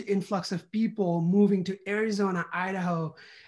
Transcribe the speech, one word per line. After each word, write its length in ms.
influx 440
of 200
people 500
moving 440
to 120
Arizona, 640
Idaho, 640